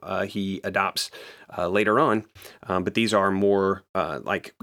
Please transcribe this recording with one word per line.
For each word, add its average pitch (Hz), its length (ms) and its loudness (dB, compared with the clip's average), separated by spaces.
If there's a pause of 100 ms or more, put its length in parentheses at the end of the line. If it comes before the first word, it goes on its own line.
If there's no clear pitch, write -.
uh, 95 220 -4
he 98 380 -6
adopts, 98 460 -2 (480)
uh, 87 100 -2
later 104 320 2
on, 113 260 2 (420)
um, 92 160 0
but 98 100 -4
these 110 200 2
are 98 180 4
more, 98 520 2 (120)
uh, 78 280 -2
like, - 400 -4